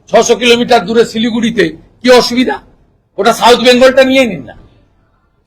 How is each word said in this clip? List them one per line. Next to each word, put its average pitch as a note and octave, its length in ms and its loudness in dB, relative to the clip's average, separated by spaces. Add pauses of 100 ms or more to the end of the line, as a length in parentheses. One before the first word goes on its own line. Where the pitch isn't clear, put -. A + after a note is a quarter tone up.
ছশো A3+ 280 2
কিলোমিটার A#3+ 500 0
দূরে A3+ 180 0
শিলিগুড়িতে? A3 640 -4 (340)
কি B3 80 0
অসুবিধা? B3 520 0 (560)
ওটা G#3+ 140 0
সাউথ A#3 260 2
বেঙ্গলটা B3+ 460 2
নিয়ে C4 220 0
নিন D#3+ 180 -10
না। - 120 -20 (920)